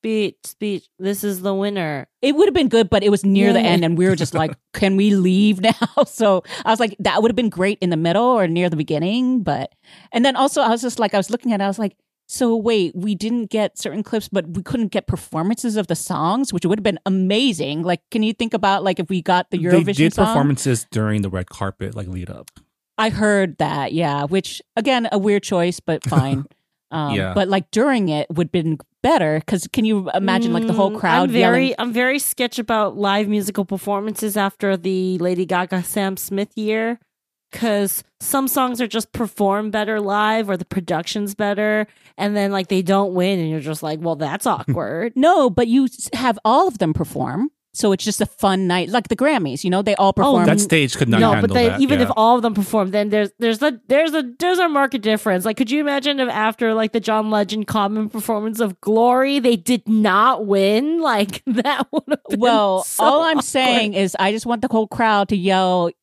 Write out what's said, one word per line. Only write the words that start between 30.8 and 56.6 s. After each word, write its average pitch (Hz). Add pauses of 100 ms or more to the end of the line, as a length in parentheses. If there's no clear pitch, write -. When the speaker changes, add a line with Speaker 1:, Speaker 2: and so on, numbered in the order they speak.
Speaker 1:
Mm, 220
Speaker 2:
crowd 247
Speaker 1:
I'm 277
very, 240
Speaker 2:
yelling? 262
Speaker 1:
I'm 233
very 254
sketch -
about 214
live 202
musical 202
performances 202
after 196
the 185
Lady 180
Gaga 180
Sam 196
Smith 196
year, 220 (500)
'cause 202 (160)
some 269
songs 254
are 247
just 214
performed 208
better 214
live 208
or 190
the 170
production's 190
better, 214 (280)
and 208
then, 196
like, 190
they 190
don't 190
win, 185
and 160
you're 156
just 151
like, 156
"Well, 165
that's 156
Speaker 3:
<laughs> 160
Speaker 1:
awkward." 165
Speaker 2:
No, 294
but 233
you 254
s-, -
have 240
all 277
of 226
them 160
perform. 147 (240)
So 208
it's 190
just 214
a 208
fun 190
night, 175
like 220
the 220
Grammys, 214
you 185
know, 190
they 208
all 196
Speaker 1:
Oh, -
Speaker 2:
perform. 254
Speaker 3:
That 208
stage 156
could 127
not 113
Speaker 1:
No, 113
Speaker 3:
handle 104
Speaker 1:
but -
they, 240
Speaker 3:
that, -
Speaker 1:
even 269
Speaker 3:
yeah. 247
Speaker 1:
if -
all 226
of 233
them 226
perform, 196
then 208
there's, 208 (100)
there's 226
a, 277
there's 302
a, 311 (160)
there's 349
a 359
market 277
difference. 208
Like, 220
could 233
you 294
imagine 285
if 254
after, 220